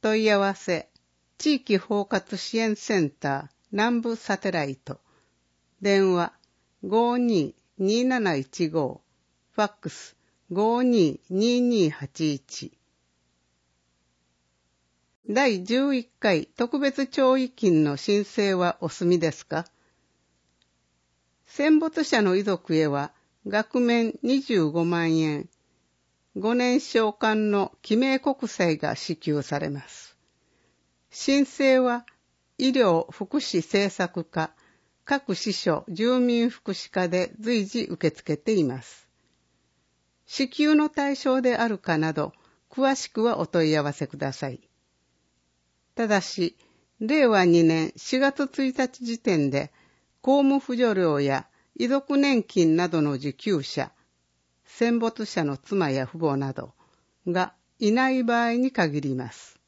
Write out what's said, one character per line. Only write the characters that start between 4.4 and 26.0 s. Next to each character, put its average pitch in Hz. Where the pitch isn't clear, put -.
ラ 165
イ 139
ト。 -
電 196
話、 175
五 233
二 226
二 214
七 226
一 151
五。 151
フ -
ァ 214
ッ 202
ク -
ス、 -
五 220
二 220
二 233
二 220
八 151
一。 -
第 220
十 262
一 240
回 185
特 240
別 269
弔 262
慰 254
金 165
の 143
申 202
請 202
は 175
お 170
済 -
み 175
で 160
す -
か？ 160
戦 302
没 320
者 247
の 185
遺 202
族 185
へ 156
は、 143
額 214
面 233
二 262
十 196
五 160
万 165
円、 151